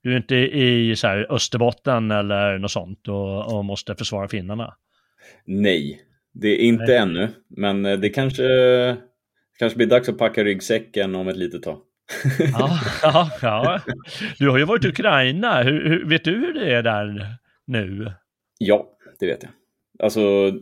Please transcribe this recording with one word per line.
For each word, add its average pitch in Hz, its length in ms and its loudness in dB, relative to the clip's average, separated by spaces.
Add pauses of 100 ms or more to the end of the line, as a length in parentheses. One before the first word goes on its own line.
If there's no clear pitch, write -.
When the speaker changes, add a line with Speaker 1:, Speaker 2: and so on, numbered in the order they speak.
Speaker 1:
Du 123 100 -2
är 127 40 2
inte 127 200 0
i 123 600 2
så - 100 -2
här 101 260 0
Österbotten 120 800 0
eller 101 480 0
något 98 120 -6
sånt 92 380 -10
och, 101 480 -4
och 101 80 -4
måste 101 300 -8
försvara 101 340 -6
finnarna? 107 460 -8 (720)
Speaker 2:
Nej, 92 560 0 (320)
det 104 160 -2
är 104 100 4
inte 117 260 4
Speaker 1:
Nej. 123 120 6
Speaker 2:
ännu, 98 320 0 (200)
men, 98 380 -2
eh, 98 120 0
det 101 100 0
kanske, 127 880 2 (600)
kanske 113 180 0
blir 120 100 2
dags 123 220 4
att 107 100 -4
packa 110 260 2
ryggsäcken 101 720 -2
om 92 140 -4
ett 92 80 -4
litet 87 260 -6
tag. 78 160 -8 (340)
<laughs> 135 260 -4 (140)
Speaker 1:
Ja, 135 260 0 (240)
ja, 156 280 4 (120)
ja. 131 380 0 (580)
Du 139 120 4
har 131 80 4
ju 143 60 4
varit 220 200 0
i 202 40 2
Ukraina. 160 760 2
Hur, 143 260 0
hur, 160 200 0
vet 156 160 0
du 160 80 0
hur 302 220 -2
det 196 200 -2
är 117 80 2
där 104 440 -2 (400)
nu? 104 460 -6 (460)
Speaker 2:
Ja, 104 300 2 (320)
det 98 60 -2
vet 80 160 -4
jag. - 100 -18 (460)
Alltså, 101 640 2